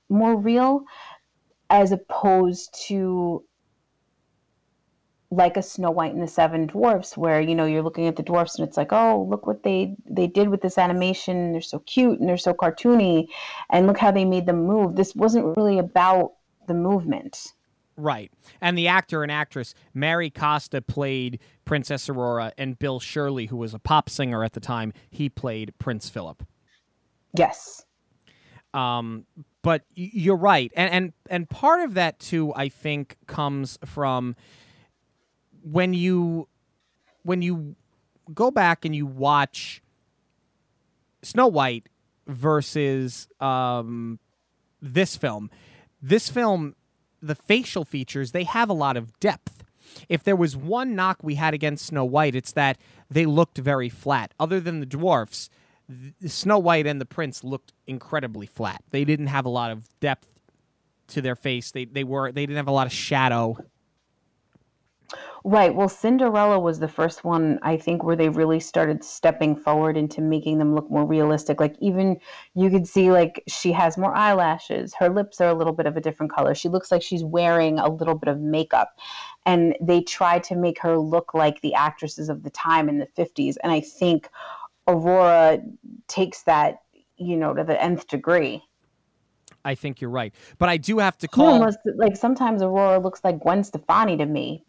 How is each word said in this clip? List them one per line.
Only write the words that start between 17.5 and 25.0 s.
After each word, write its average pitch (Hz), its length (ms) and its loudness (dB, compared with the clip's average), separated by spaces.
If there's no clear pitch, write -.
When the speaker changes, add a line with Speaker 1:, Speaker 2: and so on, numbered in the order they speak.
Speaker 2:
Right. 135 360 -6
And 175 160 0
the 170 100 0
actor 180 360 0
and 147 80 -6
actress, 147 440 -8
Mary 160 360 -2
Costa 147 520 -2
played 131 600 -6
Princess 143 420 -4
Aurora, 120 500 -4
and 131 220 -8
Bill 131 220 -4
Shirley, 139 460 -6
who 120 100 -10
was 113 160 -8
a 110 60 -14
pop - 300 2
singer 120 320 -4
at 110 120 -4
the 110 80 -12
time, 113 320 -6